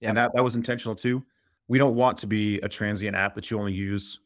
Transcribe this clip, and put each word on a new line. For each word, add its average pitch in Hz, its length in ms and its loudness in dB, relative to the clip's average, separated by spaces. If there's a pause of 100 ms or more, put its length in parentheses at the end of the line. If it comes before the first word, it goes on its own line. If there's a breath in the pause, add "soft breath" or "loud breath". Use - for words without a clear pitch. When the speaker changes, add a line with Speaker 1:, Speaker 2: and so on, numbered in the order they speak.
Speaker 1:
Yeah. 113 80 -4
Speaker 2:
and 113 100 0
that, 120 160 2
that 123 80 4
was 120 140 0
intentional 117 380 -2
too. 127 300 -2 (420)
We 123 100 2
don't 135 180 4
want 123 240 4
to - 80 -8
be 107 340 0
a 104 80 -4
transient 104 460 -4
app 98 200 0
that - 160 -10
you 110 80 0
only 101 160 -2
use 98 520 -6